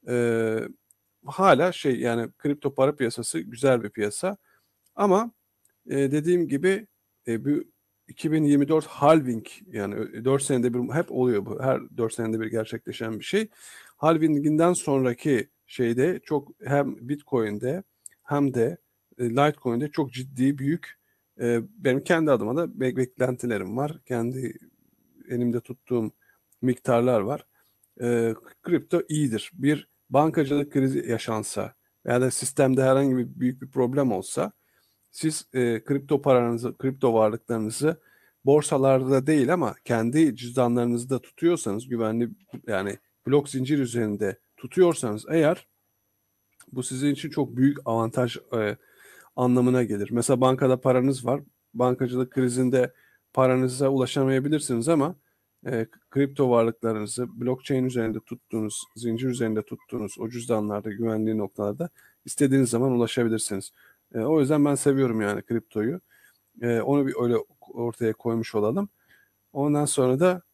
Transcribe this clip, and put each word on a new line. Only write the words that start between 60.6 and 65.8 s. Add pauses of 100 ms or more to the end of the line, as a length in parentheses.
güvenli
noktalarda (360)
istediğiniz
zaman
ulaşabilirsiniz. (420)
E,
o
yüzden
ben
seviyorum
yani
kriptoyu. (640)